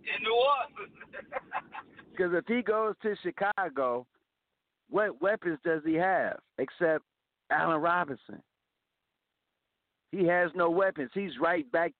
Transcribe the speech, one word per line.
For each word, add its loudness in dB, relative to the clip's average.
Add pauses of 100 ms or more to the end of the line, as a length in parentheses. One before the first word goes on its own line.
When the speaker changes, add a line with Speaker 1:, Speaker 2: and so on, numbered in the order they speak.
Speaker 1:
in -6
New 0
Orleans. 0 (600)
<laughs> -14
Speaker 2:
'Cause 0
if 0
he 0
goes 0
to -2
Chicago, -2 (840)
what 0
weapons 0
does 0
he 2
have 2 (200)
except 0 (460)
Allen 2
Robinson? -2 (1700)
He 2
has 4
no 2
weapons. 0
He's -4
right 0
back 0